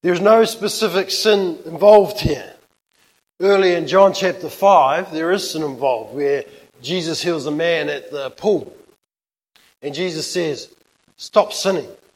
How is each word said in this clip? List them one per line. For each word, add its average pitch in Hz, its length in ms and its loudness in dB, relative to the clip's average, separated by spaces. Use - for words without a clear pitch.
There's 180 180 0
no 220 240 4
specific 196 680 -4
sin 196 560 0
involved 190 540 4
here. - 340 -4
Early 190 340 2
in 165 140 -4
John 190 260 6
chapter 180 340 -4
five, 175 640 2
there 165 200 -2
is - 180 -4
sin 156 120 -6
involved, 127 520 -4
where 139 300 -2
Jesus 160 400 -6
heals 160 260 -4
a 151 40 -4
man 156 380 -2
at 143 240 -10
the 139 180 -8
pool. 190 420 -4
And 143 100 -8
Jesus 160 380 -6
says, 165 380 -6
"Stop - 360 0
sinning." 185 360 -4